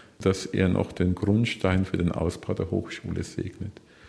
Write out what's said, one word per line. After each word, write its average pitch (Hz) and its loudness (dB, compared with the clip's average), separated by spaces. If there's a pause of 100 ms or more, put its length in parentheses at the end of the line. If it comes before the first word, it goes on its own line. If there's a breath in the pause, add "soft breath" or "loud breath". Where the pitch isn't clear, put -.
(220 loud breath)
dass 95 2
er 95 2
noch 95 2
den 90 2
Grundstein 98 2
für - -2
den 87 2
Ausbau - -2
der 90 -2
Hochschule 87 -4
segnet. 95 -8 (380 loud breath)